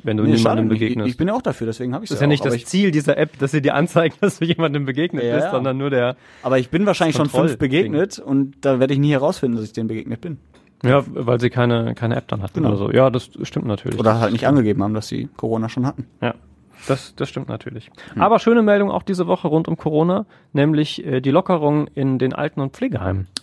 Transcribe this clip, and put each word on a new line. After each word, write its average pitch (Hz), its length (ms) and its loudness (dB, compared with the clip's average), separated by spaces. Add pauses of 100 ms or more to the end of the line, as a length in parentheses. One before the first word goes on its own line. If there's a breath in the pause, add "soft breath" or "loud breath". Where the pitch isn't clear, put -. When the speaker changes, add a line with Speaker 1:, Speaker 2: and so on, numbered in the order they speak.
Speaker 1:
wenn 110 120 -2
du 107 80 0
Speaker 2:
Nee, 110 120 4
Speaker 1:
niemandem 113 80 4
Speaker 2:
schadet 113 220 2
nicht. 110 140 2
Speaker 1:
begegnest. 113 280 -2
Speaker 2:
Ich, 123 60 -2
ich - 40 -20
bin 165 100 0
ja 208 60 0
auch 254 80 -2
dafür, 151 240 -4
deswegen 123 300 -4
hab 196 80 -8
ich's 107 60 -12
Speaker 1:
Das 110 80 -4
ist 104 40 -2
Speaker 2:
ja 143 40 4
Speaker 1:
ja 147 40 4
nicht 147 120 2
Speaker 2:
auch, 104 40 -2
aber 131 80 0
Speaker 1:
das 120 80 -2
Speaker 2:
ich - 60 -18
Speaker 1:
Ziel 190 240 2
dieser 147 260 2
App, 151 220 -2
dass 139 120 -2
sie 151 120 0
dir 143 100 2
anzeigt, 165 440 0
<laughs> - 40 -20
dass 202 180 0
du 165 60 -4
jemandem 156 400 0
begegnet 135 380 -2
Speaker 2:
Ja, 117 100 0
Speaker 1:
bist, 131 140 2
Speaker 2:
ja. 196 40 -6
Speaker 1:
sondern 131 280 -2
nur 139 100 -4
der 123 260 0 (280 loud breath)
Speaker 2:
Aber 131 160 2
ich 123 100 -2
bin 180 160 0
wahrscheinlich 165 320 2
schon 151 80 2
fünf 135 320 0
Speaker 1:
Kontrollding. - 20 -6
Speaker 2:
begegnet 151 600 0
und 139 420 -2
da 135 180 2
werde 131 140 2
ich 135 60 0
nie 147 120 4
herausfinden, 139 460 0
dass 107 80 -6
ich 104 80 -14
denen 113 160 -4
begegnet 113 320 -8
bin. 165 160 -10 (460 soft breath)
Speaker 1:
Ja, 131 240 4
weil 120 320 -2
sie 120 100 2
keine, 117 460 0
keine 117 220 -2
App - 100 -8
dann 101 160 -4
hatten - 120 -10
Speaker 2:
Genau. 156 140 2
Speaker 1:
oder 101 80 0
so. 98 140 -2
Ja, 131 180 6
das 120 220 -4 (100)
stimmt - 240 -6
natürlich. - 340 -4
Speaker 2:
Oder 110 200 4
halt 113 140 2
nicht 117 120 0
angegeben 110 380 4
haben, 107 100 -2
dass 110 140 -6
sie 123 280 -6
Corona 113 320 -4
schon 123 200 -4
hatten. 131 180 -8 (160)
Speaker 1:
Ja, 120 140 -2 (520)
das, - 280 -4
das 139 140 -6
stimmt 135 180 -10
natürlich. 117 420 -10 (240 loud breath)
Speaker 2:
Hm. - 80 -2
Speaker 1:
Aber 208 160 6
schöne 233 240 4
Meldung 202 300 4
auch - 100 -2
diese 180 240 -2
Woche 180 220 0
rund 160 200 2
um 170 100 -4
Corona, 170 500 0 (260 soft breath)
nämlich, 151 500 2
äh, 131 180 -2
die 131 100 0
Lockerung 151 640 2
in 135 240 0
den 127 140 0
Alten- 151 260 -4
und 135 140 -4
Pflegeheimen. 95 540 -4 (160)